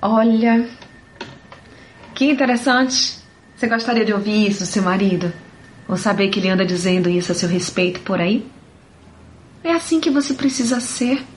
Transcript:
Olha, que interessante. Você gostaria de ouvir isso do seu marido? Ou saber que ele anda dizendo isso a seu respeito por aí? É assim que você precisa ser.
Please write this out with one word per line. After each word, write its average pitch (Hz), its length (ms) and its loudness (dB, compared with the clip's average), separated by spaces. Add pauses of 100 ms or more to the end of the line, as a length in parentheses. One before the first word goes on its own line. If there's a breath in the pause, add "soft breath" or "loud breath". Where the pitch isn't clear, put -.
Olha, 226 640 4 (1500 loud breath)
que 269 100 0
interessante. 262 920 0 (360)
Você 240 120 -4
gostaria 226 360 0
de 214 80 0
ouvir 208 380 2
isso - 120 -2
do 180 40 -6
seu 196 160 -2
marido? 180 500 0 (560)
Ou 185 80 -4
saber 202 340 0
que 196 100 -2
ele 190 100 0
anda 185 160 2
dizendo 180 420 0
isso 175 240 0
a 175 40 0
seu 180 120 -2
respeito 180 520 -2
por 185 200 -4
aí? 190 240 0 (1200)
É 330 80 -2
assim 330 300 0
que 330 80 0
você 277 240 0
precisa 254 460 0
ser. 247 440 -2 (140)